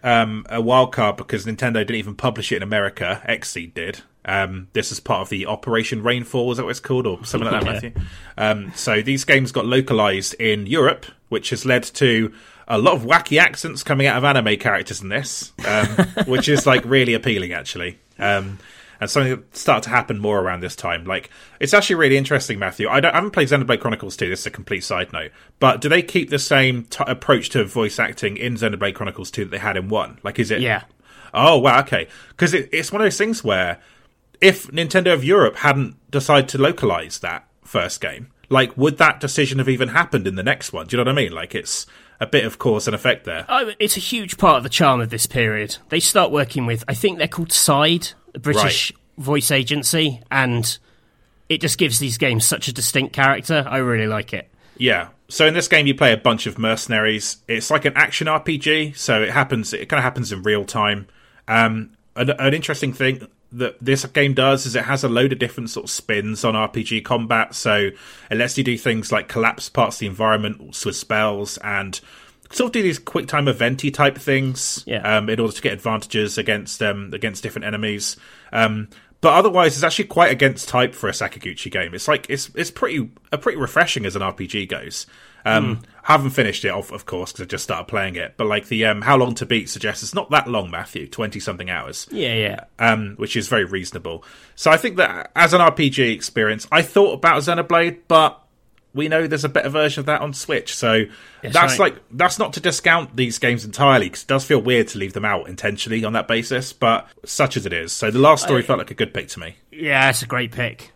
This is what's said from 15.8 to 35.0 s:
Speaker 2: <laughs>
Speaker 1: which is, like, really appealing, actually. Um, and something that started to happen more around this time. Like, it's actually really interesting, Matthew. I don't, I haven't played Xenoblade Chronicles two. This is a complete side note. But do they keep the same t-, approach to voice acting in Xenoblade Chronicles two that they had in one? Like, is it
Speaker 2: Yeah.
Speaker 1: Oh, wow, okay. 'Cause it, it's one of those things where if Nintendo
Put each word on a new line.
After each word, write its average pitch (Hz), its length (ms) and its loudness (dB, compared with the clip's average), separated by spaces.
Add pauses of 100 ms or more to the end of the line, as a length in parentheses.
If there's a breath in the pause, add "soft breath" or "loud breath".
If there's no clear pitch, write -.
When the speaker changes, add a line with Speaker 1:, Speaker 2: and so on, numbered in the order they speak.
Speaker 2:
<laughs> 175 400 0
Speaker 1:
which 131 220 0
is, 147 180 2
like, 127 180 4
really 123 300 2
appealing, 101 380 -2
actually. 87 480 -10 (180)
Um, 98 400 -2 (400 loud breath)
and 104 100 -6
something 135 220 0
that - 260 -8
started 113 280 2
to 117 60 -10
happen 120 280 0
more 104 220 0
around 92 200 -2
this 87 140 -8
time. 85 300 -6
Like, 92 260 -6 (300 loud breath)
it's 135 140 0
actually 202 220 4
really 139 200 6
interesting, 135 420 0
Matthew. 98 300 -4
I 135 100 4
don't, 139 140 2
I - 40 2
haven't 196 160 0
played 147 160 2
Xenoblade 127 320 2
Chronicles 107 360 -6
two. 92 140 -4
This 92 100 -6
is - 60 -8
a 104 40 -8
complete 92 320 -8
side 92 300 -6
note. 80 180 -10 (300 soft breath)
But 131 220 4
do 143 60 -2
they 170 140 4
keep 175 280 -2
the 147 100 0
same 131 440 2
t-, - 220 -6
approach 123 440 0
to 131 140 0
voice 107 360 -4
acting - 380 -4
in 120 180 -6
Xenoblade 101 380 -2
Chronicles 98 360 -10
two 110 140 -4
that 90 60 -12
they 95 80 -6
had 98 180 -4
in 95 120 -4
one? 85 360 -4
Like, 101 160 -8
is 104 100 0
it 110 120 0
Speaker 2:
Yeah. 110 200 0 (520 loud breath)
Speaker 1:
Oh, 151 240 6
wow, 127 220 6
okay. 101 280 -2 (300 loud breath)
'Cause 170 160 2
it, 156 180 0
it's 160 180 -4
one 202 120 -2
of - 20 2
those 202 140 0
things 220 260 -2
where 92 340 0 (600 soft breath)
if 190 280 6
Nintendo 170 440 2